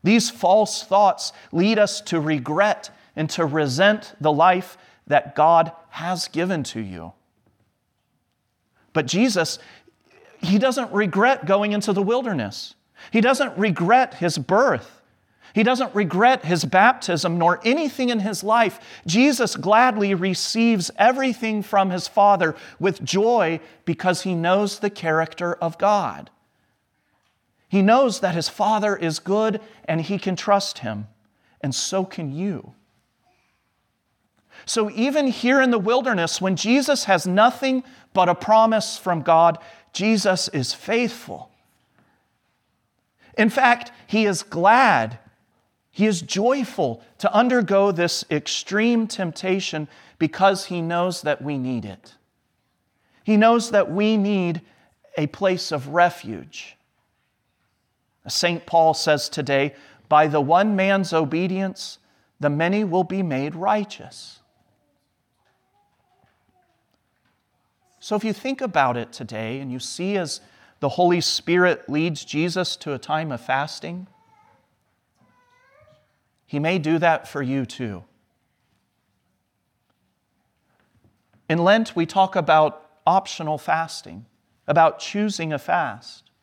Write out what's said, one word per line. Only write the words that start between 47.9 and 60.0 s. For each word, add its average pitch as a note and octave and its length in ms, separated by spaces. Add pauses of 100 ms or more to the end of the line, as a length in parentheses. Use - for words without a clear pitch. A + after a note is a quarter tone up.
this E3+ 380
extreme G#3+ 800
temptation F#3 800 (320)
because F#3 460
he F3 140
knows E3+ 440
that D3 180
we C#3+ 160
need B2+ 280
it. - 280 (1080)
He G#3+ 120
knows A3+ 360
that G3+ 180
we G#3+ 260
need F#3+ 460 (560)
a D3+ 80
place F#3 460
of C#3 160
refuge. D3 920 (1500)
Saint E3+ 400
Paul D#3+ 280
says D3+ 340
today, C#3+ 480 (320)